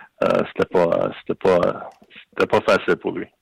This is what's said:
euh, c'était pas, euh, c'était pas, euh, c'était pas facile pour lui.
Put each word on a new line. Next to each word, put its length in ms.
euh, 240
c'était 220
pas, 340
euh, 40
c'était 180
pas, 260
euh, 80
c'était 180
pas 140
facile 340
pour 160
lui. 140